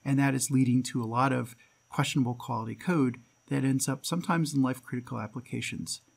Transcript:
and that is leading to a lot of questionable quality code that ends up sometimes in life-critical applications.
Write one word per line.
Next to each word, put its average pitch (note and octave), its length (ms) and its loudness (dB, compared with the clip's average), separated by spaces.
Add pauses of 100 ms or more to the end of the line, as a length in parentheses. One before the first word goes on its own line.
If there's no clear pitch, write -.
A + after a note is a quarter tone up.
and C#3 160 2
that C#3 160 4
is C3 160 -2
leading B2+ 320 6
to B2 180 -4
a A2+ 40 -2
lot B2 280 2
of B2 220 -4 (340)
questionable B2+ 460 0
quality A2+ 400 -8
code C3+ 420 0 (300)
that C#3 160 -2
ends C3+ 260 2
up E3 160 -4
sometimes E3 480 0
in C#3 80 4
life-critical B2+ 580 -4
applications. - 800 -8 (160)